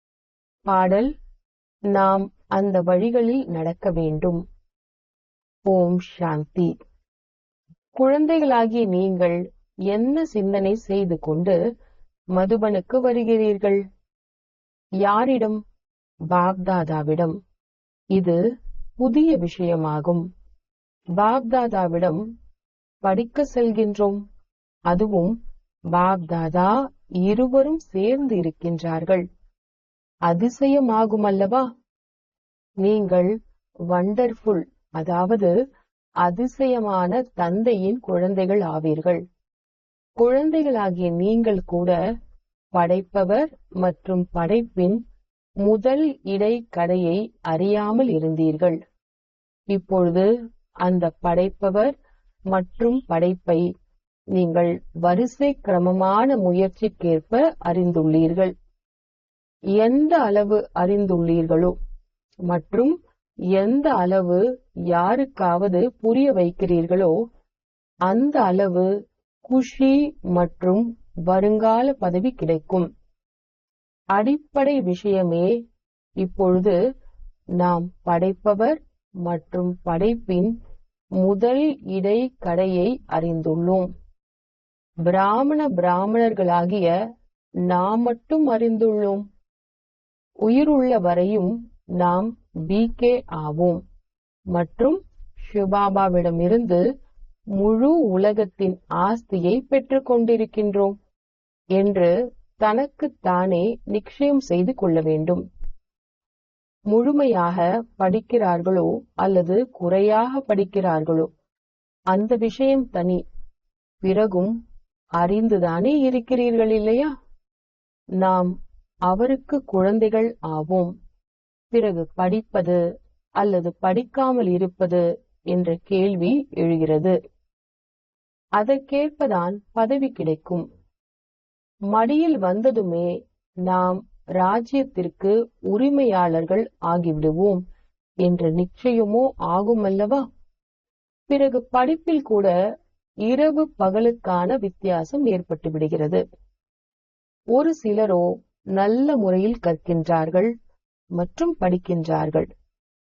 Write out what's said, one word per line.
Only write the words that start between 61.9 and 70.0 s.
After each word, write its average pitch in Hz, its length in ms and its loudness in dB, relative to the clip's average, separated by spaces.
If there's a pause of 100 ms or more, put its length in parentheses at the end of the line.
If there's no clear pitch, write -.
மற்றும் 185 540 0 (640)
எந்த 240 300 0 (100)
அளவு 180 440 2 (460)
யாருக்காவது 185 960 0 (140)
புரிய 247 360 2
வைக்கிறீர்களோ, 175 800 0 (880)
அந்த 233 420 0
அளவு 185 440 2 (580)
குஷி 262 500 2 (360)